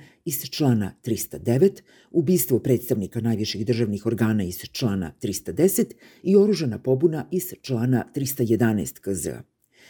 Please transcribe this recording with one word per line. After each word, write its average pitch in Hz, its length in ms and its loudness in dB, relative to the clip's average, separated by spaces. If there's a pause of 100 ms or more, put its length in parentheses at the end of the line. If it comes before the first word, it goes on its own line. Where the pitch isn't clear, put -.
(240)
iz - 260 -6
člana 113 520 2
trista - 360 -6
devet, 139 440 2 (280)
ubistvo 156 480 2
predstavnika 117 600 -2
najviših 107 460 -2
državnih 110 400 -2
organa 110 380 0
iz 90 140 -8 (140)
člana 98 480 -2
trista - 320 -6
deset 190 420 0 (280)
i 190 140 4
oružana 165 420 2
pobuna 139 520 0
iz - 320 -4
člana 123 420 0 (100)
trista 135 280 -4
jedanaest 110 560 2
K 98 160 -6
Z-a. 73 280 -8 (480)